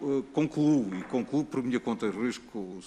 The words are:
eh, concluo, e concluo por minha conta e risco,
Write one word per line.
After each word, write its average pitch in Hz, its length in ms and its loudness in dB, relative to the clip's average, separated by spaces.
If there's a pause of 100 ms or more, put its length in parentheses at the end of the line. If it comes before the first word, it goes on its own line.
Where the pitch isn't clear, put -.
eh, 139 320 0
concluo, 147 600 4
e 92 100 -4
concluo 135 400 0
por 135 180 -2
minha 123 180 0
conta 113 260 -2
e 104 40 2
risco, 98 760 -6